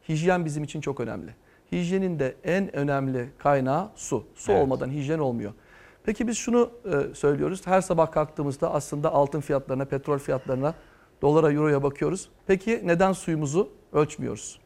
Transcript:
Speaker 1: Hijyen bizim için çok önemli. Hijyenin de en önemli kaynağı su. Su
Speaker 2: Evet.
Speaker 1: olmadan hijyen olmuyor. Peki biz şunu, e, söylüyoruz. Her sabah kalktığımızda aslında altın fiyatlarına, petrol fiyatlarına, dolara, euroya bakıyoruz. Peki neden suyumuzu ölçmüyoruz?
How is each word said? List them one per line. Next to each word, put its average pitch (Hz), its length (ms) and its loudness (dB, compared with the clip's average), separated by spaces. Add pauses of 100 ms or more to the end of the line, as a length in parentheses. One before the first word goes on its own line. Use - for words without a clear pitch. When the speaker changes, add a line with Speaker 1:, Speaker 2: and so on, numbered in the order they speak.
Speaker 1:
Hijyen 170 360 2
bizim 151 200 -4
için 147 160 -8
çok 139 200 -4
önemli. 113 340 -6 (380)
Hijyenin 180 460 0
de 131 160 -2 (100)
en 185 320 -2
önemli 135 520 0 (100)
kaynağı 143 560 2
su. - 300 -4 (100)
Su - 180 -2
Speaker 2:
Evet. 185 100 6
Speaker 1:
olmadan 131 280 0
hijyen 147 280 -4
olmuyor. 120 340 -2 (520)
Peki 220 240 -2
biz 233 80 -4
şunu, 240 340 2 (140)
e, 143 300 -2
söylüyoruz. 147 520 0
Her 185 140 4
sabah 165 320 2
kalktığımızda 151 640 -2
aslında 151 380 -2
altın 143 280 2
fiyatlarına, 135 440 -2
petrol 139 340 -2
fiyatlarına, 139 560 -2 (480)
dolara, 151 300 6
euroya 147 300 2
bakıyoruz. 151 460 -2 (180)
Peki 220 380 2
neden 185 280 4
suyumuzu 160 580 -2 (220)
ölçmüyoruz? 131 720 -2